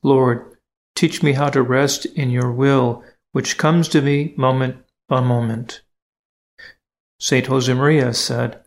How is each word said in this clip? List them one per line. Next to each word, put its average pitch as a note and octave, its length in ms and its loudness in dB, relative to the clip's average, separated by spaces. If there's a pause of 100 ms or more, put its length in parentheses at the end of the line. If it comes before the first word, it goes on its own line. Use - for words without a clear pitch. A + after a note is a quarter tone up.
Lord, C3 540 0 (380)
teach - 280 -2
me D3+ 100 2
how C#3+ 180 0
to C3+ 120 2
rest C3 440 0
in C3 240 -4
your B2 220 -2
will, B2+ 500 0 (300)
which - 240 -4
comes D#3+ 320 2
to D#3 140 2
me C#3+ 340 -2
moment C3 400 0 (320)
by B2+ 120 0
moment. A#2+ 640 -2 (1400)
Saint B2+ 260 0
Josemaria C3 680 0
said A#2 520 -6